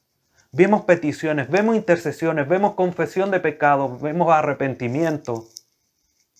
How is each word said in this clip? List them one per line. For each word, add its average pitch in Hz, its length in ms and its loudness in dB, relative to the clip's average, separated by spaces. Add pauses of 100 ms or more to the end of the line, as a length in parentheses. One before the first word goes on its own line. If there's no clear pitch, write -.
(520)
vemos 196 340 2
peticiones, 151 640 0
vemos 208 260 2
intercesiones, 160 720 -2
vemos 190 260 0
confesión 185 560 -2
de 185 100 0
pecados, 143 600 0
vemos 160 320 0
arrepentimiento, 143 1160 -2 (920)